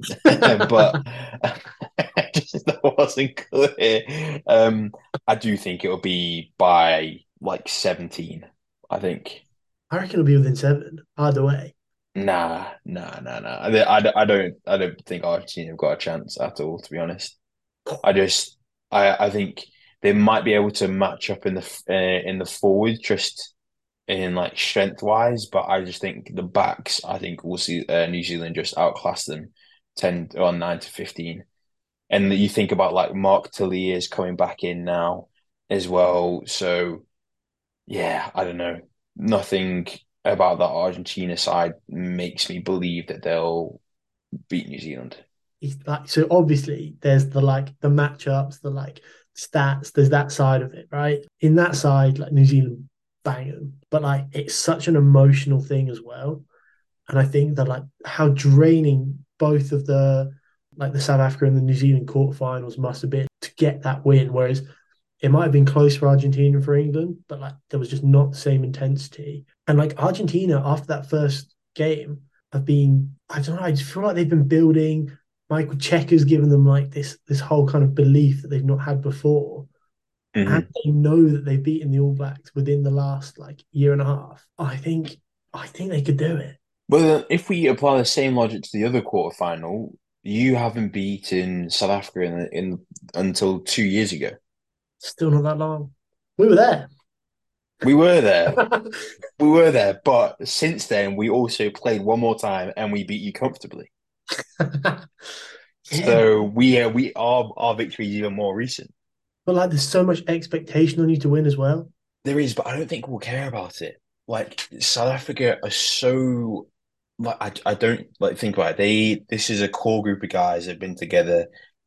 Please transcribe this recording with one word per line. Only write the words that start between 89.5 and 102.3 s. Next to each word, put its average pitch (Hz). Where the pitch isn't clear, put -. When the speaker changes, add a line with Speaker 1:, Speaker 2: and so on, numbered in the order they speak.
Speaker 1:
you 120
haven't 113
beaten 92
South 98
Africa 101
in, 87
in, 90
until 92
two -
years 101
ago. 67
Speaker 2:
Still -
not 147
that 151
long. 151
We 208
were 190
there. 185
Speaker 1:
We 131
were 170
there. 87
Speaker 2:
<laughs> 220
Speaker 1:
We 151
were 160
there, 101
but -
since -
then, 101
we 107
also 113
played 107
one 226
more 226